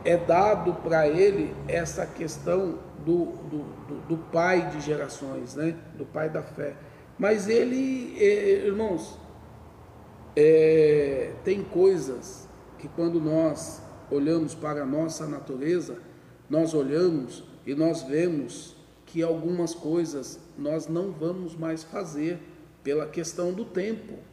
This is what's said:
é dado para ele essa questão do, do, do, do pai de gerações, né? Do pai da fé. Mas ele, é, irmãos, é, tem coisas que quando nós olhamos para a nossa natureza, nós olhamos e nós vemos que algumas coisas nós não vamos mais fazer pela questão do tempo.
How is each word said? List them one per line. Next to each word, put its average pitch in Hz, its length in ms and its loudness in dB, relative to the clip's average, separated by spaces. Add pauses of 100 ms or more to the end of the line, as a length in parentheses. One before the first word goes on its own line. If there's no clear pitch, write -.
é 170 140 6
dado 175 560 4 (100)
para 160 240 4
ele 190 460 4 (140)
essa 170 380 -2
questão 170 720 -2 (260)
do, 170 220 2
do, 151 320 -8 (300)
do, 143 200 -10
do 165 100 -2
pai 170 520 2
de 151 100 -8
gerações, 139 760 -6
né? 160 200 -2 (200)
Do 143 100 -10
pai 156 240 -4
da 156 140 -6
fé. 147 320 -8 (420)
Mas 202 320 2
ele, 254 680 0
é, 202 460 4
irmãos, 202 540 -2 (1160)
é, 151 1000 6 (100)
tem 196 200 0
coisas 170 840 2 (300)
que - 100 -14
quando 170 320 0
nós 156 640 0 (300)
olhamos 151 420 2
para 147 300 -6
a - 20 -4
nossa 156 400 -2
natureza, 143 720 -4 (520)
nós 160 240 2
olhamos 151 720 0 (220)
e 123 80 -4
nós 160 300 0
vemos 147 720 -4 (320)
que 165 160 -4
algumas 165 500 0
coisas 147 680 -4 (180)
nós 147 300 -4
não 175 240 -2
vamos 165 440 -6
mais 160 280 -6
fazer 170 560 -6 (440)
pela 147 240 -2
questão 175 440 -4
do 202 140 -6
tempo. 214 480 -6 (200)